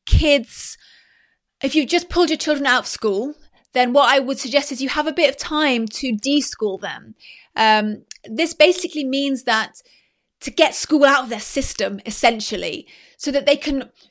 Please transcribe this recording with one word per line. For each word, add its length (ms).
kids, 720
if 140
you've 200
just 140
pulled 220
your 140
children 200
out 200
of 20
school, 480
then 200
what 160
I 80
would 220
suggest 320
is 100
you 80
have 160
a 160
bit 80
of 80
time 500
to 120
de-school 680
them. 340
Um, 500
this 140
basically 500
means 400
that 380
to 100
get 240
school 300
out 200
of 60
their 120
system, 480
essentially, 840
so 140
that 140
they 120
can 320